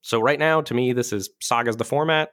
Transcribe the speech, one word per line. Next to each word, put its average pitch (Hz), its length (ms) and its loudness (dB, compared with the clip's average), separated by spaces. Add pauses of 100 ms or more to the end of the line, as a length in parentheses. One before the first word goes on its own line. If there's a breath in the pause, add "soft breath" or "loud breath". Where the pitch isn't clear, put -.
So - 160 0
right 135 200 2
now, 160 240 2
to 139 120 -4
me, 127 180 2
this 120 200 -2
is 101 180 -4 (100)
sagas 117 360 0
the 117 80 -2
format, 156 480 0